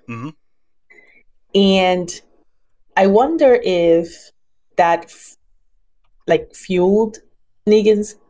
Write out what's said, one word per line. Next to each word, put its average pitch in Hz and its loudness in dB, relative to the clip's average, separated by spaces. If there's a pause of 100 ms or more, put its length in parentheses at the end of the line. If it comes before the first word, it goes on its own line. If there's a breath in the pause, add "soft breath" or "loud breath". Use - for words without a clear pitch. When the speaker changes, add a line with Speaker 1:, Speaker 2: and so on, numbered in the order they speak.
Speaker 1:
Mm-hmm. 120 -14 (1300 soft breath)
Speaker 2:
And 185 0 (760)
I 196 2
wonder 254 2
if 170 -2 (460)
that, 170 0
f-, - -20 (920)
like, 160 -2
fueled 196 -2 (480)
Negan's 214 0 (140)